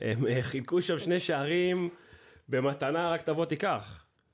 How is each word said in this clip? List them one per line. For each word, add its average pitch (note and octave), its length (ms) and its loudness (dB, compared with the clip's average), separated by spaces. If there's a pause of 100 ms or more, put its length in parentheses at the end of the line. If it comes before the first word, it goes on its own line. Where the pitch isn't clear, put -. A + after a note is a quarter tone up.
הם, A2 260 0
אה, A#2+ 160 2
חילקו C#3 380 0
שם F3 180 0
שני F3 200 2
שערים F3 680 0 (600)
במתנה, C#3 640 0
"רק E3 100 -2
תבוא D#3+ 240 0
תיקח". C#3+ 600 -2 (280)